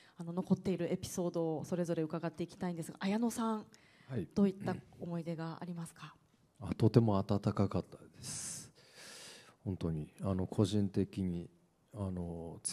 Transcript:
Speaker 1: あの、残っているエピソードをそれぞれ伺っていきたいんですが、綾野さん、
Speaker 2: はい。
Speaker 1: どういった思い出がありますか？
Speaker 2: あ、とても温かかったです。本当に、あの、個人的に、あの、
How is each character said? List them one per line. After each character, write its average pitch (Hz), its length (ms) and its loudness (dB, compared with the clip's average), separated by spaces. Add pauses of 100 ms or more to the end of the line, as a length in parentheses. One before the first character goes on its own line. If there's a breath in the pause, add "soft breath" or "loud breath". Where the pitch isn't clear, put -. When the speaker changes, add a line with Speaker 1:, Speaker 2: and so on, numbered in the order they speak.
(160 loud breath)
Speaker 1:
あ 170 80 -10
の、 170 80 -6
残 185 220 2
っ 185 40 4
て - 140 0
い 170 60 2
る 165 160 0
エ - 20 0
ピ - 140 -4
ソ 175 200 -2
ー - 20 -4
ド 165 260 0
を - 80 -6
そ 185 100 -4
れ 170 100 2
ぞ 165 100 0
れ 160 80 2
伺 160 260 -2
っ - 20 -8
て 170 120 -6
い 165 40 -6
き - 80 -14
た 185 140 -2
い 175 40 -2
ん - 20 -8
で 160 80 -4
す - 80 -10
が、 - 80 -14
綾 196 180 2
野 233 140 2
さ 226 240 0
ん、 214 100 -6 (420 loud breath)
Speaker 2:
は 131 100 -4
い。 170 180 -2
Speaker 1:
ど 202 80 6
う 202 40 8
い 185 40 4
っ - 20 0 (100)
た - 120 0 (240)
思 170 200 -4
い 165 40 -4
出 170 120 -4
が 165 240 -6
あ 180 60 -10
り 175 80 -8
ま 165 140 -8
す - 80 -16
か？ - 200 -16 (440)
Speaker 2:
あ、 90 160 -4
と 110 140 8
て 123 100 10
も 110 180 6
温 101 220 2
か 101 280 4
か 92 120 0
っ - 40 0
た - 140 -20
で - 260 -20
す。 - 480 -10 (960 loud breath)
本 95 100 -2
当 85 160 -2
に、 78 300 -4
あ 98 140 2
の、 92 100 0
個 107 200 4
人 101 240 4
的 98 340 0
に、 87 260 -2 (460)
あ 98 160 -4
の、 85 500 -6 (120)